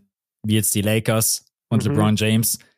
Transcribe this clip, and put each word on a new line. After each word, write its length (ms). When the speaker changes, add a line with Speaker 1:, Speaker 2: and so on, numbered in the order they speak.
Speaker 1:
wie 120
jetzt 180
die 80
Lakers 640
und 140
Speaker 2:
Mhm. 80
Speaker 1:
LeBron 240
James. 440